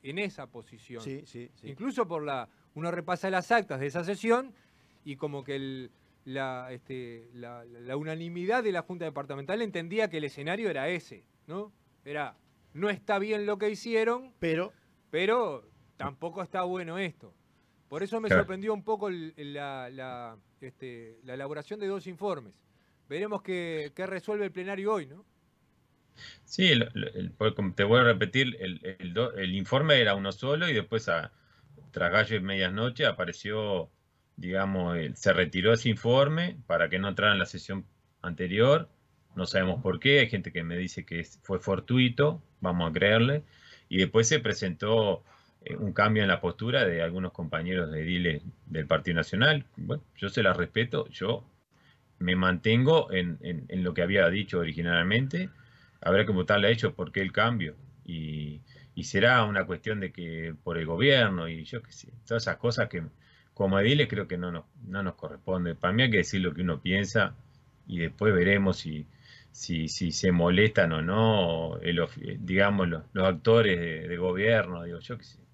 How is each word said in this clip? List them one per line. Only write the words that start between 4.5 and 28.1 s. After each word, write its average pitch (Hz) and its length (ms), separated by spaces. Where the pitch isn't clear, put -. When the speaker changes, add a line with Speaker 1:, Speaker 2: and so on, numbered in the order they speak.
Speaker 1:
y 139 120
como 143 260
que 139 120
el, 135 360
la, 131 460
este, 120 640
la, 120 280
la, 120 160
la 123 160
unanimidad 170 680
de 214 80
la 175 100
Junta 170 240
Departamental 139 560
entendía 202 480
que 160 80
el 151 60
escenario 165 440
era 147 220
ese, 160 340
¿no? 202 260
Era, 143 300
no 185 160
está 202 300
bien 208 260
lo 208 140
que 208 100
hicieron, 233 680
Speaker 2:
Pero 170 340
Speaker 1:
pero 185 580
tampoco 160 460
está 180 220
bueno 180 340
esto. 165 380
Por 151 160
eso 214 180
me 214 80
Speaker 3:
Claro. 185 140
Speaker 1:
sorprendió 196 300
un 202 100
poco 208 260
el, 165 260
el, 143 180
la, 139 360
la, 123 480
este, 117 640
la 127 80
elaboración 143 440
de 202 100
dos 196 200
informes. 165 460
Veremos 196 320
qué, 165 520
qué 185 140
resuelve 202 380
el 180 80
plenario 196 400
hoy, 165 140
¿no? 170 180
Speaker 3:
Sí, 185 260
el, 120 120
el, 107 220
el, 92 160
por, 107 240
como 92 180
te 101 100
voy 113 160
a 123 40
repetir, 113 560